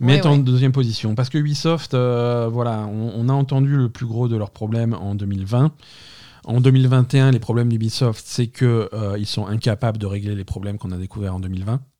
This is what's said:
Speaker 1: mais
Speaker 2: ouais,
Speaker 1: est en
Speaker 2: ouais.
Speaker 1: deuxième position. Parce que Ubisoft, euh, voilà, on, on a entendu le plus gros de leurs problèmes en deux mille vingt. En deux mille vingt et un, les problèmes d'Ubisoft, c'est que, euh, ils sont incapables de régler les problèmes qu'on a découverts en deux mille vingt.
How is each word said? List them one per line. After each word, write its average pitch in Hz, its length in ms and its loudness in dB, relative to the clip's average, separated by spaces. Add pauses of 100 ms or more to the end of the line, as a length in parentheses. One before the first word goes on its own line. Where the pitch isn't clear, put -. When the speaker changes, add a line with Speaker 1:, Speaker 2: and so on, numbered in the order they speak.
Speaker 1:
mais 123 140 6
Speaker 2:
ouais, 147 40 6
Speaker 1:
est 147 80 2
en 147 60 6
Speaker 2:
ouais. 143 100 6
Speaker 1:
deuxième 127 300 4
position. 113 420 0
Parce 127 140 0
que 160 100 -2
Ubisoft, 151 560 -2
euh, 120 580 2
voilà, 113 360 -2
on, 110 260 -4
on 117 140 0
a 135 40 4
entendu 139 440 2
le 123 120 2
plus 117 180 -8
gros 117 200 -2
de 113 100 0
leurs 104 140 -4
problèmes 113 440 -2
en 98 200 -6
deux 101 120 -4
mille 98 200 -4
vingt. 123 260 2 (720)
En 117 160 0
deux 131 120 4
mille 131 160 4
vingt 127 260 2
et 135 60 6
un, 135 100 6
les 120 80 4
problèmes 120 300 0
d'Ubisoft, 113 580 -2
c'est 117 220 -2
que, 117 440 0
euh, 104 240 -4
ils 104 100 -4
sont 107 200 -4
incapables 110 520 -2
de 107 80 -4
régler 101 280 -4
les 95 100 -6
problèmes 101 320 -8
qu'on 92 140 -8
a 90 80 -6
découverts 92 380 -6
en 92 40 -6
deux 92 80 -6
mille 92 160 -6
vingt. 120 160 -4 (200)